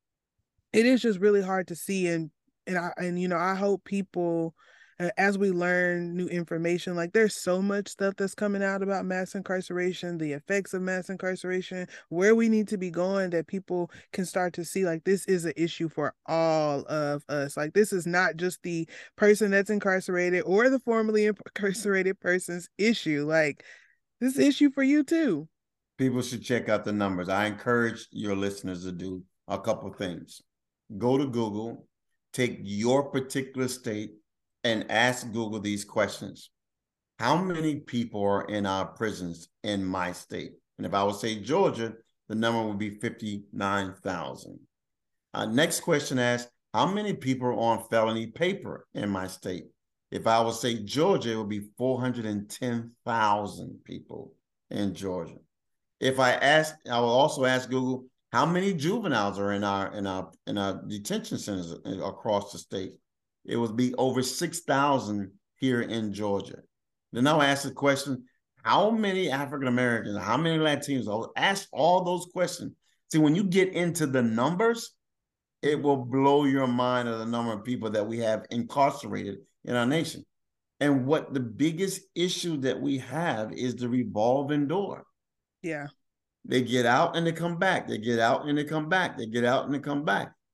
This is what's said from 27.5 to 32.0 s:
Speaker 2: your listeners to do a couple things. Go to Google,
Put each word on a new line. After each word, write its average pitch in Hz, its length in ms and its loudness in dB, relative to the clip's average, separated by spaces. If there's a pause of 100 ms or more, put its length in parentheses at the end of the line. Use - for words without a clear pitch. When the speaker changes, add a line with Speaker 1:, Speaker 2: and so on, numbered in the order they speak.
Speaker 2:
your 104 240 -4
listeners 95 480 -4
to 92 80 -8
do 92 320 -10 (240)
a 101 100 -4
couple 101 340 -4
things. - 520 -10 (540)
Go 123 200 2
to 143 80 0
Google, 117 600 -6 (460)